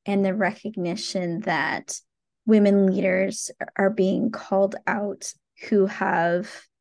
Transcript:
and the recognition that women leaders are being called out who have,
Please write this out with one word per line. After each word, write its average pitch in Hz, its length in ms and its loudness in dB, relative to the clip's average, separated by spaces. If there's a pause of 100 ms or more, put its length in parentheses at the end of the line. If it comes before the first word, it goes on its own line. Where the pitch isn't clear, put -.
and 196 200 2
the 190 80 0
recognition 185 1080 -4
that 147 540 -4 (520)
women 202 400 6
leaders 190 640 0 (240)
are 196 160 2
being 202 400 0
called 196 440 0 (120)
out 202 440 -4 (380)
who 196 160 6
have, 180 640 0 (300)